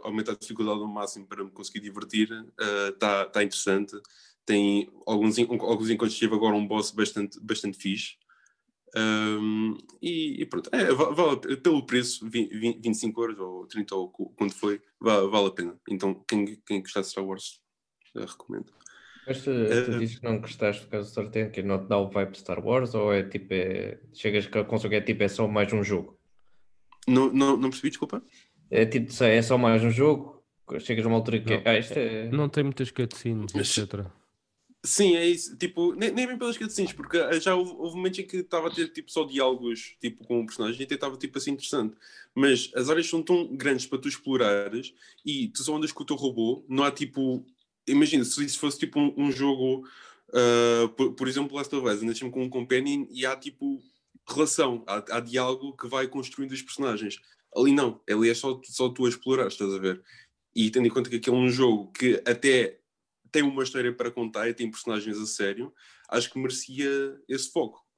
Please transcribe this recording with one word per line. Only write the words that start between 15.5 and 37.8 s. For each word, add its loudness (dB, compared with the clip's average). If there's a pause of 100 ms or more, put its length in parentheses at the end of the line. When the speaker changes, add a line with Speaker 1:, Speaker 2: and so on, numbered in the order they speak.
Speaker 1:
pena. -8 (140)
Então, -2
quem, -2
quem -2
gostar -6
de -4
Star -6
Wars, -10 (560)
eh, -10
recomendo. -12 (540)
Speaker 2:
Mas -6
tu, -8
tu -2
Speaker 1:
Eh, 2
Speaker 2:
dizes -4
que -18
não 0
gostaste -2
por -18
causa -4
do -18
storytelling, -4
que -10
não 0
te -12
dá 2
o 0
vibe -2
de -18
Star -6
Wars, 0
ou 2
é 2
tipo, -8
é, -4 (140)
chegas 0
com, 0
com -2
o 2
jogo, -2
é 4
tipo, 0
é 4
só 0
mais 2
um 2
jogo? -2 (920)
Speaker 1:
Não, 6
não, 6
não 0
percebi, -4
desculpa. -6 (480)
Speaker 2:
É 4
tipo, -2
sei, 4
é 4
só 4
mais 6
um 4
jogo, 2 (380)
chegas -2
a 2
uma 4
altura 0
que -4
Speaker 3:
Não, 2
Speaker 2:
ah, 6
isto -2
é -2
Speaker 3:
não 0
tem 0
muitas -2
cutscenes, -4
Speaker 1:
Mas -2
Speaker 3:
et 0
cetera. -4 (760)
Speaker 1:
Sim, 4
é 2
isso. 0
Tipo, 0
nem, 0
nem -2
bem -6
pelas -4
cutscenes, -4
porque, -4
eh, 2
já 2
houve, 0
houve -8